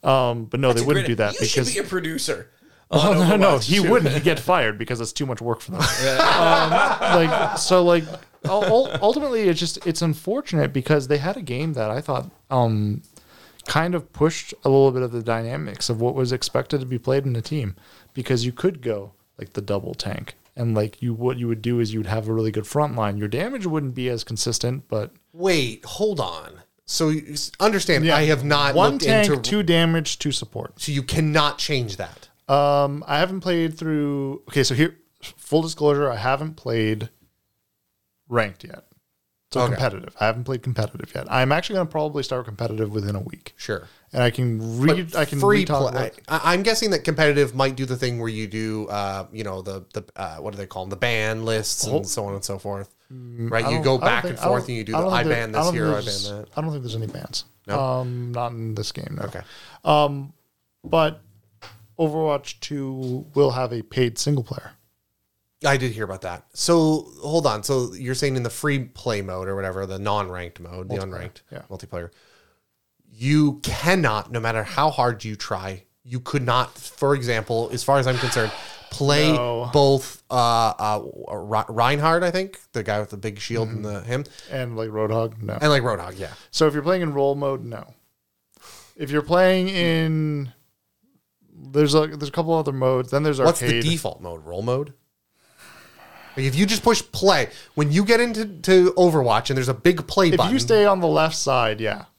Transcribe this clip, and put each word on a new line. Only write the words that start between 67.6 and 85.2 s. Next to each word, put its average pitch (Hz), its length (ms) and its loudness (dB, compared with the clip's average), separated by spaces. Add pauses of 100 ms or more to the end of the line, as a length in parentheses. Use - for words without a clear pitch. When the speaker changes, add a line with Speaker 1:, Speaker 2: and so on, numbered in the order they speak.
Speaker 3:
So 127 300 -2
you're 127 220 -6
saying 131 220 -2
in 123 80 -2
the 117 40 -2
free 139 300 -2
play 117 420 -6
mode 92 260 -6
or 98 80 -4
whatever, 98 300 -4
the 95 140 -8
non-ranked 95 600 -4
mode, 87 300 -14
the 98 60 -6
Speaker 1:
Multiplayer, 95 120 -4
Speaker 3:
unranked 90 360 -14 (100)
Speaker 1:
yeah. - 180 -16
Speaker 3:
multiplayer, 87 400 -12 (1040)
you 143 500 2
cannot, 143 680 0
no 117 80 -2
matter 113 220 -2
how 143 280 0
hard 120 320 0
you 110 140 -8
try, 98 460 -8 (200)
you 123 180 -8
could 131 260 -4
not, 123 320 2
for - 360 0
example, 117 600 -2
as 123 80 -4
far 139 160 4
as 127 80 2
I'm 127 100 0
concerned, 120 360 0 (380)
play 147 420 2
Speaker 1:
No. 120 380 -2
Speaker 3:
both, 139 600 4
uh, - 40 -4 (440)
uh, 107 240 0 (280)
Re-, 104 380 -2
Reinhardt, 143 540 2
I 175 80 0
think, 190 280 -4 (140)
the 117 100 -4
guy 104 160 -2
with 104 120 -6
the 104 80 -12
big 101 200 -8
shield 113 300 -4
and 107 160 -6
Speaker 1:
Mm-hmm. 104 100 -6
Speaker 3:
the, 98 60 -8
him. 123 240 -4 (260)
Speaker 1:
And, 123 280 -6
like, 113 100 -4
Roadhog, 110 540 -2